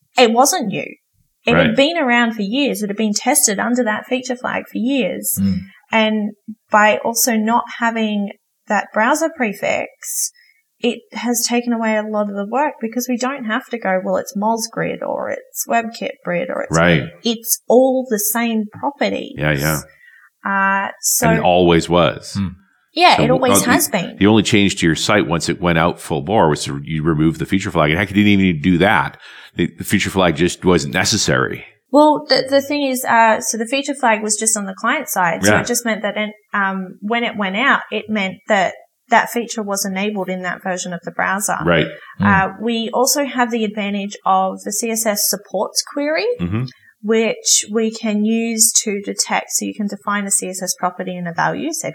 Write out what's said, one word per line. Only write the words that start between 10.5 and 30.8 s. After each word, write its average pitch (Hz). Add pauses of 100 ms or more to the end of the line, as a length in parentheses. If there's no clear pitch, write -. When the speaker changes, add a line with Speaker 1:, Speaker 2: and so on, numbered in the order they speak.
Speaker 1:
it 240 (140)
has 226
taken 240
away 226
a 214
lot 214
of 202
the 202
work 262
because 226
we 247
don't 254
have 220
to 233
go, 190
"Well, 190
it's -
Moz 220
Grid 165
or -
it's -
WebKit 226 (100)
Grid 175
or -
it's," -
Speaker 2:
Right. 82 (200)
Speaker 1:
it's 226
all 262
the 214
same 226
properties. 254
Speaker 2:
Yeah, 76
yeah. 76 (680)
Speaker 1:
Uh, 196
so -
Speaker 2:
And -
it -
always 87
was. 82
Speaker 3:
Hmm. 98 (460)
Speaker 1:
Yeah, 330
Speaker 2:
So -
Speaker 1:
it 233
always 254
Speaker 2:
uh, 240
Speaker 1:
has 330
Speaker 2:
the, -
Speaker 1:
been. -
Speaker 2:
the 95
only 107
change 101
to -
your 80
site 107
once 80
it 85
went 87
out 82
full -
bore 90
was 73
to, 71
you 78
removed 80
the 82
feature 95
flag. 78
And 80
heck, 98
you 98
didn't 104
even 87
do 90
that. 92 (380)
The, 87 (100)
the 92
feature 95
flag 90
just 85
wasn't 80